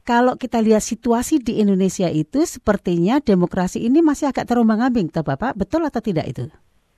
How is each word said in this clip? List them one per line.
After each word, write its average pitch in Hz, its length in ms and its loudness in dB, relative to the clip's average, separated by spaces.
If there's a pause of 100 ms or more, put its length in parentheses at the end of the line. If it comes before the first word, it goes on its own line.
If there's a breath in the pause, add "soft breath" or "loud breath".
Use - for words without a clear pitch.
kalau 247 320 2
kita 240 240 -4
lihat 214 220 4
situasi 247 580 -2
di 220 220 0
Indonesia 190 500 2
itu 156 320 0
sepertinya 202 760 0
demokrasi 180 600 0
ini 269 220 4
masih 285 300 0
agak 247 180 -6
terombang-ambing, 233 560 2
toh, 156 160 -4
Bapak? 214 320 -4
Betul 302 300 -2
atau 247 160 -4
tidak 165 260 -4
itu? 127 160 -10 (540)